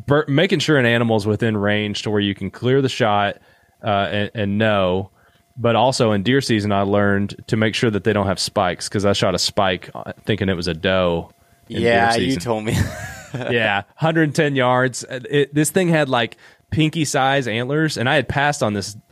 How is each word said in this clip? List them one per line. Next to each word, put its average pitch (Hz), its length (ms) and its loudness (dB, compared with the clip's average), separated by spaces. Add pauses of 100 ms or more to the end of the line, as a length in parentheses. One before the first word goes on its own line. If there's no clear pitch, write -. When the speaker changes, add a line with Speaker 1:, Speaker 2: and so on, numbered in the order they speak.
Speaker 1:
bir-, 147 220 2
making 170 320 2
sure 151 180 2
an 127 80 4
animal's 117 400 2
within 107 320 0
range 104 460 -2
to 113 80 -4
where 104 80 0
you 101 160 0
can 95 160 -8
clear 127 300 0
the 131 80 2
shot, 104 480 0 (460)
uh, 104 40 -6 (240)
and, 104 240 -2
and 101 240 -2
know. 95 500 0 (480)
But 117 180 2
also 117 360 2
in 104 100 0
deer 127 200 2
season, 104 300 0
I 98 120 2
learned 101 640 0
to 117 100 -2
make 110 160 0
sure - 160 0
that 101 140 -2
they 110 100 2
don't 101 140 0
have 92 120 -2
spikes, - 480 -2
'cause 101 160 -4
I 101 100 4
shot 98 200 0
a 87 60 -2
spike, 92 560 -2
uh, - 180 -12 (120)
thinking 101 220 -2
it 95 80 0
was 87 120 -6
a 85 80 -2
doe 90 560 0 (380)
in 110 120 -10
deer 117 100 2
Speaker 2:
Yeah, 117 260 2
you 123 80 0
Speaker 1:
season. 131 160 -2
Speaker 2:
told 110 240 -4
me. 113 160 -2
<laughs> - 60 -2 (460)
Speaker 1:
Yeah, 117 500 0 (120)
hundred 160 380 0
ten 147 220 0
yards. 127 520 0
It, 135 460 -2
this 151 160 2
thing 185 200 2
had, 151 200 2
like, 117 280 0 (340)
pinky 156 340 0
size 135 420 0
antlers, 131 480 -2
and 117 140 0
I 147 60 2
had 135 120 0
passed 143 360 0
on 107 100 0
this 104 240 -6 (140)